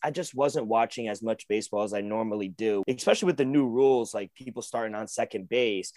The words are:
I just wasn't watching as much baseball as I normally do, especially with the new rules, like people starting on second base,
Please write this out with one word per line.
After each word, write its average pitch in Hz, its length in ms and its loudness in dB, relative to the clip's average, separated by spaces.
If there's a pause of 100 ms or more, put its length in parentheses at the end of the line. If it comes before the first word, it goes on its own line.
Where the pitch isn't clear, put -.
I 151 80 0
just 160 240 -6
wasn't 131 320 2
watching 113 420 2
as 104 140 -6
much 113 240 -4
baseball 104 360 0
as 101 100 -2
I 101 80 -2
normally 107 480 -2
do, 104 400 0
especially 151 380 2
with 170 100 2
the 139 80 2
new 135 240 4
rules, 123 460 4
like 101 200 -6
people 120 280 -12
starting 110 320 -4
on 107 120 -6
second 101 420 -4
base, 113 480 0